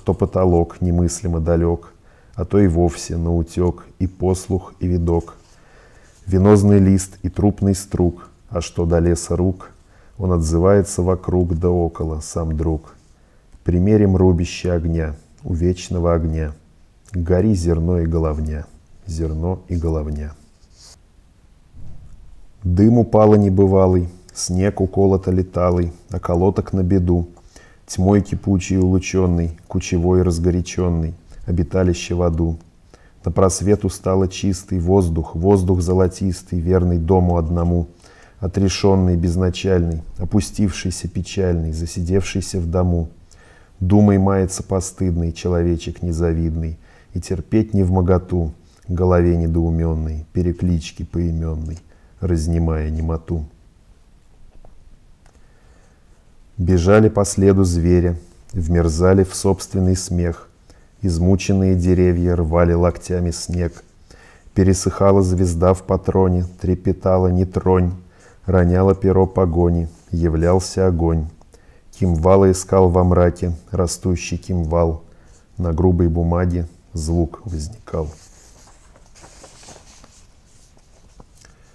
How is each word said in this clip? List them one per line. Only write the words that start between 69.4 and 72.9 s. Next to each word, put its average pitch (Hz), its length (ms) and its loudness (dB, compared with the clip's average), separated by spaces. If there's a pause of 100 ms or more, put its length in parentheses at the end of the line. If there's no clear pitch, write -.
являлся 87 760 0
огонь. 82 400 0 (640)
Кимвала 92 600 4
искал 92 380 2
во 90 140 2